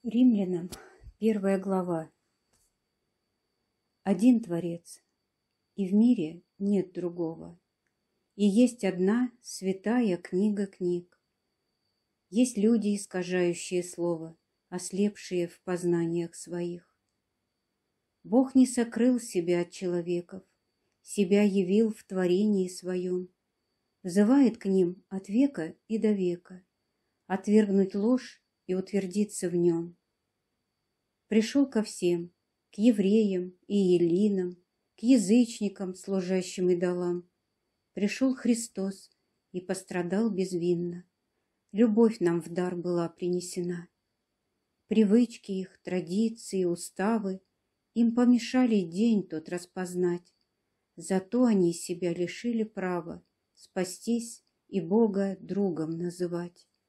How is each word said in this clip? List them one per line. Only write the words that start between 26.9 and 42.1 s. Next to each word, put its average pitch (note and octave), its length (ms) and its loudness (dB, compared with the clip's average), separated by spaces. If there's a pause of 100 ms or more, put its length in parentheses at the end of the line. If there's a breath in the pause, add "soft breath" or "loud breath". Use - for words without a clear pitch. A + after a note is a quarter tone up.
отвергнуть G3 680 2
ложь A3+ 480 -2 (240)
и F#3 80 -4
утвердиться F#3+ 760 -4
в E3+ 60 -4
нём. E3+ 420 0 (1300)
Пришёл A3 400 2
ко A3 140 -2
всем, F3 500 -4 (400)
к - 60 -12
евреям G3+ 800 2 (100)
и F#3+ 300 4
эллинам, F3+ 600 2 (400)
к - 60 -14
язычникам, G#3+ 920 2
служащим F#3 760 -2
идолам. F3 580 -2 (640)
Пришёл A3+ 400 0
Христос A3+ 760 -4 (420)
и F3+ 80 -8
пострадал F#3 680 -4
безвинно. F3 760 -2 (680)
Любовь A3 480 4